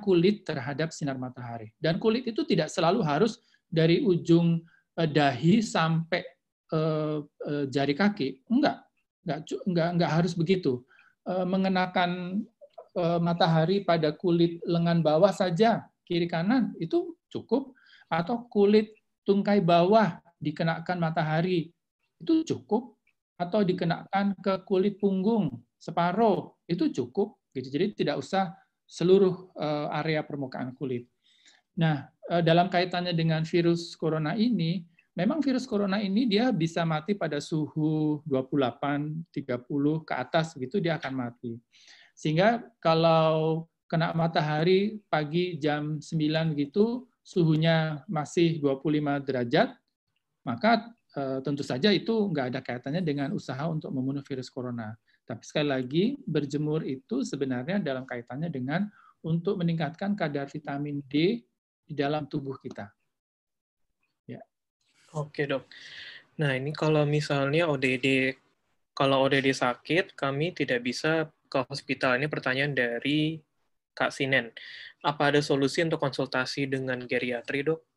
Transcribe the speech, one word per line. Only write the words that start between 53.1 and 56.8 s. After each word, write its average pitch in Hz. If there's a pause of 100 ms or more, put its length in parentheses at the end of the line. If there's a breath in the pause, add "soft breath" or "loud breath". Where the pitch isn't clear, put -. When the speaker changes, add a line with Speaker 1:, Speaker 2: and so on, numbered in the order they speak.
Speaker 1:
usaha 135
untuk 160
membunuh 135
virus 127
corona. 120 (320)
Tapi 113
sekali 151
lagi, 135 (160)
berjemur 151